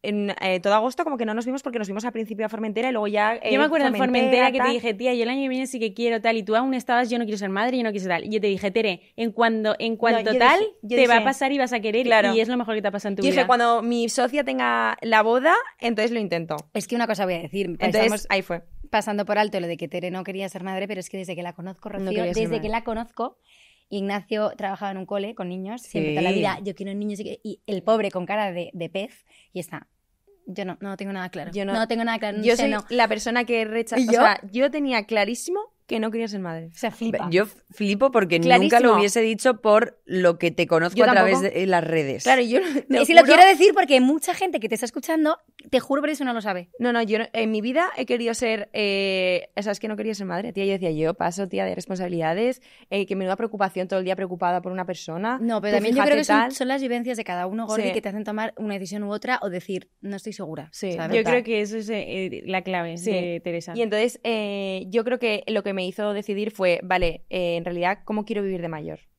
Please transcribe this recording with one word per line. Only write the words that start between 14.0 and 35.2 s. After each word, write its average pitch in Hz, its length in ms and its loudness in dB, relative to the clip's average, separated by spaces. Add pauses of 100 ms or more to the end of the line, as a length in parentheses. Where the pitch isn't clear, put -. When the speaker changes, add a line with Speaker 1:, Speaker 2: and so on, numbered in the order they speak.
Speaker 1:
socia 254 360 0
tenga 240 580 0
la 220 200 4
boda, 254 320 4 (260)
entonces 226 320 0
lo 233 80 -2
intento". 165 360 -4 (180)
Speaker 3:
Es 202 120 -4
que - 80 -6
una 233 140 0
cosa 202 160 0
voy 180 100 0
a 170 60 -4
decir, 190 300 -4
Speaker 1:
Entonces, 180 260 0
Speaker 3:
estamos 220 320 2
Speaker 1:
ahí 196 140 0
fue. 170 200 -6 (280)
Speaker 3:
pasando 208 360 0
por 208 100 0
alto 208 220 0
lo 175 80 -4
de 170 100 -6
que 165 120 -8
Tere 175 240 -6
no 185 100 -8
quería 190 260 -8
ser 180 140 -12
madre, 190 240 -6
pero 196 140 -8
es 175 100 -14
que 196 80 -10
desde 185 160 -8
que 170 80 -10
la 175 120 -10
conozco, 180 340 -14
Speaker 1:
No 202 80 -10
Speaker 3:
Rocío, 190 140 -4
Speaker 1:
quería 196 120 -2
ser 175 120 -2
Speaker 3:
desde 220 160 0
Speaker 1:
madre. 226 120 -2
Speaker 3:
que 214 60 -6
la 226 160 -4
conozco, 233 540 -6 (520)
Ignacio 202 680 -4
trabajaba 196 340 -6
en 190 80 -10
un 185 80 -10
cole 208 280 -6
con 185 140 -8
niños, 190 340 -10
siempre 156 300 -4
toda 151 100 0
la 180 80 2
Speaker 4:
Sí. 196 60 0
Speaker 3:
vida, 190 260 -2
"Yo 196 120 -8
quiero 196 180 -10
un 202 60 -6
niño", 208 180 -6
sí 208 80 -10
que, - 180 -12
y 208 240 -12
el 190 160 -6
pobre 220 280 2
con 180 160 -6
cara 202 260 -2
de, 170 220 -8
de 170 160 -8
pez, 196 340 -10 (280)
y 180 80 -8
está, - 260 -14 (600)
"Yo 190 200 -10
no, 175 140 -8
no 196 180 -10
tengo 196 140 -8
nada 185 180 -8
claro. 165 220 -10
Speaker 1:
Yo 196 120 -4
no, 196 80 -2
Speaker 3:
No 226 160 0
tengo 226 160 -2
nada 226 140 -2
claro, 208 200 -4
no 214 60 -4
Speaker 1:
yo 233 120 6
Speaker 3:
sé, 254 80 -2
Speaker 1:
soy 277 60 0
Speaker 3:
no". 208 200 -4
Speaker 1:
la 240 180 2
persona 226 360 -2
que 233 200 0
recha-, 226 340 -2
Speaker 3:
¿Y 247 100 2
Speaker 1:
o 226 40 4
Speaker 3:
yo? 233 80 6
Speaker 1:
sea, 208 200 6 (120)
yo 254 180 2
tenía 254 360 -2
clarísimo 233 540 -2 (260)